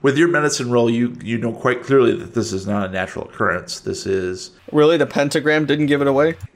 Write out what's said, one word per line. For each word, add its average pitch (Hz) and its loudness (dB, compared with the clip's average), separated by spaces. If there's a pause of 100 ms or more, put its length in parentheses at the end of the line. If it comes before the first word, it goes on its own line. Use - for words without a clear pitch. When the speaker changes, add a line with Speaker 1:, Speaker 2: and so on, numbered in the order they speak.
Speaker 1:
With 135 4
your 170 4
medicine 147 0
roll, 117 4
you, 120 0
you 113 -4
know 117 -4
quite 123 -2
clearly 127 4
that - -12
this 104 -2
is 95 -6
not 101 -2
a - -10
natural 92 -6
occurrence. 90 -4
This - -8
is 92 -4 (200)
Speaker 2:
Really? 151 6
The - 2
pentagram 151 0
didn't 151 0
give 143 2
it 139 2
away? 147 2 (200)